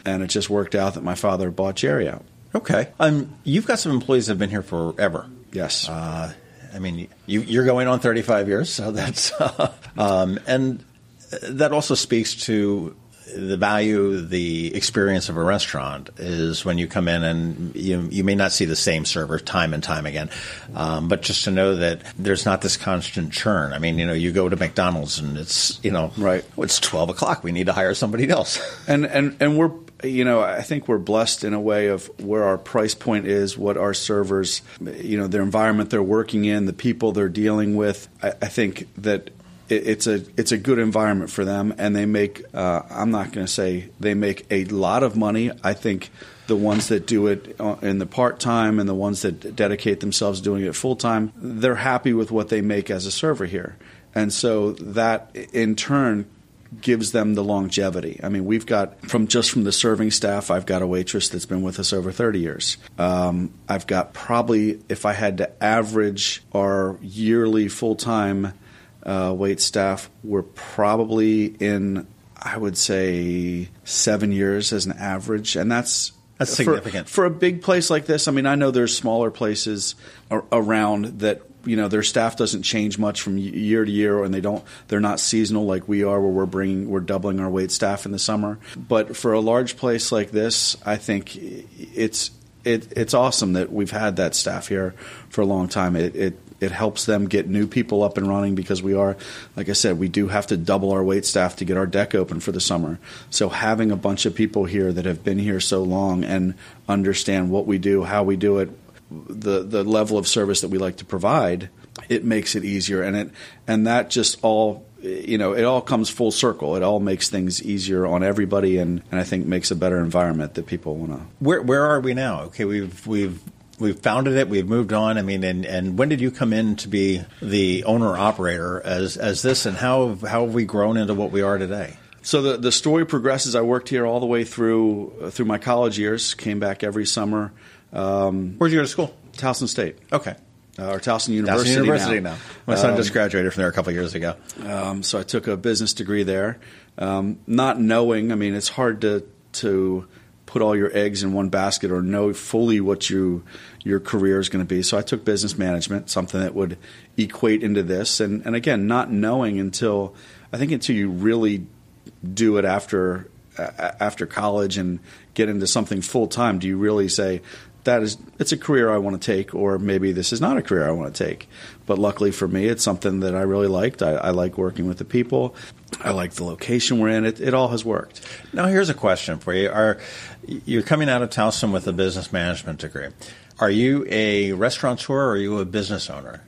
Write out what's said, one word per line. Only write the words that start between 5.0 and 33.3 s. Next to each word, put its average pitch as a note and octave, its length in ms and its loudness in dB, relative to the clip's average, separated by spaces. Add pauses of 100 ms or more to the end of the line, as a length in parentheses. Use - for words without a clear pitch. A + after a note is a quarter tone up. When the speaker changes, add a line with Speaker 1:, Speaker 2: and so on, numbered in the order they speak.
Speaker 1:
Yes. E2+ 340 -4
Speaker 2:
Uh, D#2+ 460 -6 (400)
I G2 60 -10
mean, F2 280 -6 (200)
you, G#2+ 160 0
you're A#2 220 2
going B2+ 220 4
on B2+ 140 2
thirty-five A2+ 480 2
years, G#2+ 220 0
so A2 200 -6
that's, G#2 400 -2
<laughs> - 80 -4
uh, - 320 0 (260)
um, F#2+ 400 2 (100)
and C3 360 0 (600)
that D3 280 2
also D3 240 2
speaks - 400 2 (100)
to G2+ 480 2 (420)
the F#2+ 220 -2
value, G2+ 640 4
the E2 540 -2
experience G2 540 2
of D#2+ 80 -6
a E2 60 0
restaurant C#2+ 760 -2
is E2 480 -2
when F2 120 0
you E2+ 100 0
come F2 200 0
in E2+ 160 2
and E2 520 -2
you, F2+ 360 -2
you G2 120 0
may G2 120 4
not G2 160 2
see - 140 0
the D#2+ 100 0
same E2 300 0
server D#2 340 -2
time E2 340 0
and D#2 80 -4
time D#2 240 -4
again, D2+ 240 -6 (460)
um, D#2+ 320 -2
but - 160 0
just - 220 -2
to G2+ 60 0
know F#2+ 260 4
that E2+ 260 0 (160)
there's F#2+ 260 2
not F#2+ 160 2
this - 160 0
constant F2 540 -4
churn. D#2+ 420 0
I C#2+ 60 -6
mean, E2 180 0
you E2+ 80 2
know, E2+ 80 0
you E2+ 180 0
go F2+ 180 2
to F#2 60 0
McDonald's E2+ 640 0
and D2 180 -4
it's, - 460 -2
you G#2 60 0
know, E2 280 0
Speaker 1:
Right. F#2+ 280 2 (120)
Speaker 2:
"It's - 220 0
twelve E2+ 300 0
o'clock. - 340 0
We F2 80 -4
need F2+ 160 0
to F#2 60 4
hire F#2 200 2
somebody A#2 360 0
else." D#3+ 300 0 (260)
<laughs> - 20 -20
Speaker 1:
And, C#3+ 180 2
and, C#3 340 0
and D3 180 4
we're, D#3+ 140 4 (320)
you C3 220 2
know, A#2 160 4
I G#2 200 0
think D3 260 -4
we're A2+ 100 4
blessed G#2 480 0
in G#2 80 -2
a G#2 80 -2
way G#2 260 2
of F#2+ 180 0 (140)
where G#2 240 0
our F#2+ 140 4
price G#2+ 360 0
point G#2 320 -2
is, G2+ 320 0